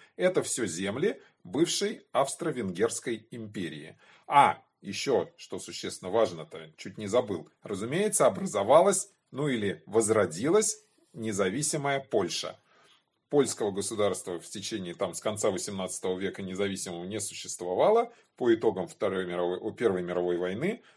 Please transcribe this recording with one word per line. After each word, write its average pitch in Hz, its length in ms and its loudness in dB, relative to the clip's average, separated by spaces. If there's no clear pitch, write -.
Это 185 260 2
всё - 240 -2
земли 101 540 -2
бывшей 170 680 -2
Австро-Венгерской 117 1200 -2
империи. 92 640 -8
А, 139 300 6
ещё, 101 560 0
что - 220 -10
существенно 90 520 -10
важно-то, 85 640 -2
чуть 98 200 -14
не 104 100 -6
забыл. 101 400 0
Разумеется, 135 640 0
образовалась, 107 840 4
ну 143 160 -2
или 107 380 -2
возродилась 113 1000 2
независимая 123 840 0
Польша. - 580 -2
Польского 120 420 2
государства 98 680 -2
в - 80 -18
течение, 98 460 -8
там, 90 200 -4
с - 60 -8
конца 107 300 0
восемнадцатого 95 680 -4
века 95 240 -6
независимого 92 600 -4
не 101 160 -6
существовало. 151 920 0
По 120 180 6
итогам 98 340 0
Второй 95 380 -2
мировой, 87 320 0
о, 107 140 -6
Первой 95 300 2
мировой 87 360 0
войны 107 440 -2